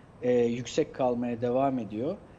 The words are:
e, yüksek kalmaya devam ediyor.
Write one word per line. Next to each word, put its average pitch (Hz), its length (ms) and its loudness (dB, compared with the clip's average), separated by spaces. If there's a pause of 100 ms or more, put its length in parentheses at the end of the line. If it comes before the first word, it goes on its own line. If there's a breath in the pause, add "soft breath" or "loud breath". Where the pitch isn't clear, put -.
(220 loud breath)
e, 123 120 2
yüksek 120 600 2
kalmaya 120 460 -2
devam 131 380 2
ediyor. 113 380 -4 (220 loud breath)